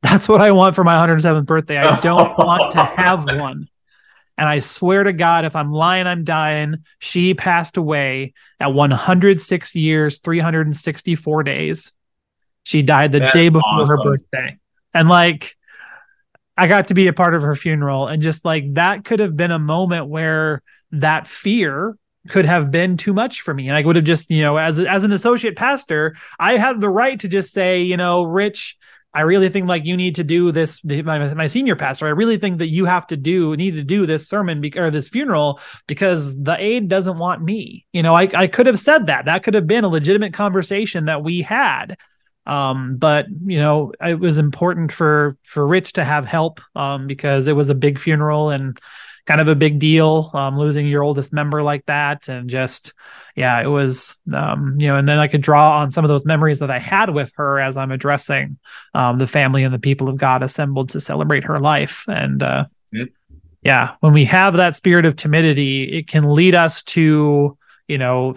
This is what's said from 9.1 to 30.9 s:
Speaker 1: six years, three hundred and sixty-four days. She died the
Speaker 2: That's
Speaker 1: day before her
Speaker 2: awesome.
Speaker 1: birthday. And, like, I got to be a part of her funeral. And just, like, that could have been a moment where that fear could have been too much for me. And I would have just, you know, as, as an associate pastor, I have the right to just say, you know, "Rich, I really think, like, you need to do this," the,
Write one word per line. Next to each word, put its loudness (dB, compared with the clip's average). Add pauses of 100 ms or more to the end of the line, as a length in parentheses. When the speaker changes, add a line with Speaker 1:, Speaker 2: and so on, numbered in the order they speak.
Speaker 1:
six -4
years, 0
three -2
hundred 0
and -2
sixty-four -4
days. -6 (680)
She 0
died 4
the 2
Speaker 2:
That's 2
Speaker 1:
day 6
before 2
her 2
Speaker 2:
awesome. 0
Speaker 1:
birthday. -6 (360)
And, 4
like, 2 (1000)
I 4
got 4
to -2
be 6
a 2
part 2
of 0
her -2
funeral. -2
And -4
just, -4
like, -2
that 0
could -2
have -2
been 0
a -2
moment -2
where -4 (280)
that -2
fear -4 (320)
could 2
have 2
been 0
too -2
much -4
for -8
me. -8
And 0
I 0
would 4
have 2
just, 0
you 2
know, 2
as, 0
as 0
an 2
associate 0
pastor, -4 (240)
I 2
have 0
the 0
right 0
to -10
just -4
say, 0
you -2
know, 0
"Rich, -4 (360)
I -2
really 2
think, -4
like, -2
you -4
need -2
to -4
do 0
this," -4
the, -6